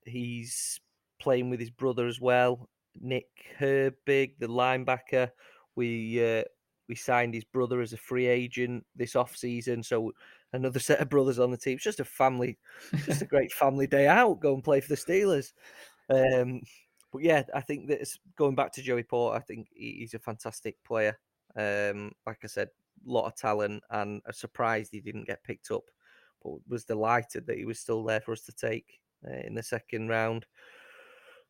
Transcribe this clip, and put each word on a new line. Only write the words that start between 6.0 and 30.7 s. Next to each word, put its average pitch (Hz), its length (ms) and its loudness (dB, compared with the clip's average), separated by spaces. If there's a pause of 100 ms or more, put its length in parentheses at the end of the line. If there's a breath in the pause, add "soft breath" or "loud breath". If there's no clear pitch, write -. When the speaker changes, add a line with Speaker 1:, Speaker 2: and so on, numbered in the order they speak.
Speaker 1:
uh, 110 60 0 (440)
we 120 60 -8
signed 120 400 0
his 113 100 -8
brother 123 360 0
as 117 120 -4
a 113 60 -10
free 127 280 -2
agent 123 580 0 (100)
this 120 200 -4
offseason, 120 720 -2
so 113 280 0 (400 loud breath)
another 131 260 -2
set - 220 4
of 143 80 -2
brothers 131 300 4
on 123 120 4
the 123 60 -2
team. 131 180 -2
It's 139 100 -6
just 214 160 -2
a 135 40 -4
family, 127 540 2 (460 loud breath)
just 147 180 0
a - 40 -6
Speaker 2:
<laughs> - 0 -
Speaker 1:
great 135 260 2
family 139 340 2
day 139 200 6
out. 202 340 6
Go 143 140 4
and 135 80 -4
play 139 180 4
for 131 80 -4
the 147 60 -2
Steelers. 175 580 0 (560 loud breath)
Um, 127 520 4 (520 soft breath)
but 135 100 -10
yeah, 156 200 6 (120)
I 143 60 -2
think 143 280 -6
that 143 120 0
it's, - 180 -10 (180)
going 143 180 4
back 135 200 0
to 131 80 -14
Joey 123 200 0
Porter, 117 340 0
I 120 60 -6
think 113 320 -14
he, 113 240 -12
he's 113 160 -12
a 110 40 -8
fantastic 113 640 -10
player. 110 340 0 (380)
Um, 104 560 -2 (140)
like 113 180 -10
I - 20 -12
said, 104 220 -6
a - 420 -20
lot 120 160 2
of - 80 -8
talent, 104 560 -2
and 104 360 -6
I'm 113 60 -10
surprised 113 600 -4
he 107 80 -14
didn't 104 260 -12
get - 160 -10
picked - 280 -12
up, 101 140 -4 (580 soft breath)
but - 100 -10 (160)
was 120 160 -8
delighted 117 640 -2
that 117 120 -4
he 98 60 -8
was 113 160 -8
still 113 240 -4
there 110 160 -2
for 113 120 -8
us 110 100 -10
to - 100 -20
take, - 480 -8 (260)
uh, - 180 -10
in 110 100 -10
the 113 80 -8
second 113 460 -8
round. 113 380 -2 (1040 loud breath)